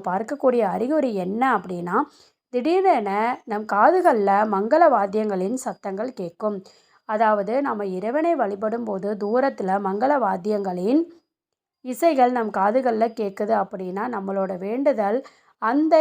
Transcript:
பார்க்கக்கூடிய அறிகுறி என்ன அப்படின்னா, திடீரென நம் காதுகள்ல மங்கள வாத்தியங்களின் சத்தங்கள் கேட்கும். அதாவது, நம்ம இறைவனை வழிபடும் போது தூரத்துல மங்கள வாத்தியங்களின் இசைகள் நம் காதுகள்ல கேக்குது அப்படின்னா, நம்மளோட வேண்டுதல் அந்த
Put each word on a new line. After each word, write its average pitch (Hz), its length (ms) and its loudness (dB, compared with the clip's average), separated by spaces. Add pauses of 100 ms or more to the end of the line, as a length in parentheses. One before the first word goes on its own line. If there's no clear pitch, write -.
பார்க்கக்கூடிய 233 640 0
அறிகுறி 254 460 0
என்ன 196 280 -2 (100)
அப்படின்னா, 180 440 -2 (560)
திடீரென 302 580 2 (340)
நம் 214 200 -6
காதுகள்ல 226 680 4 (160)
மங்கள 220 420 2
வாத்தியங்களின் 208 680 0
சத்தங்கள் 208 560 -8
கேட்கும். 208 440 -6 (520)
அதாவது, 214 520 0
நம்ம 226 260 -4
இறைவனை 233 480 -2
வழிபடும் 214 500 -2
போது 202 320 -6
தூரத்துல 208 640 -2
மங்கள 214 380 0
வாத்தியங்களின் 196 840 0 (840)
இசைகள் 254 480 2
நம் 226 200 -2
காதுகள்ல 220 600 2
கேக்குது 208 440 -4
அப்படின்னா, 190 520 -4
நம்மளோட 196 500 -4
வேண்டுதல் 220 600 0 (440)
அந்த 294 380 2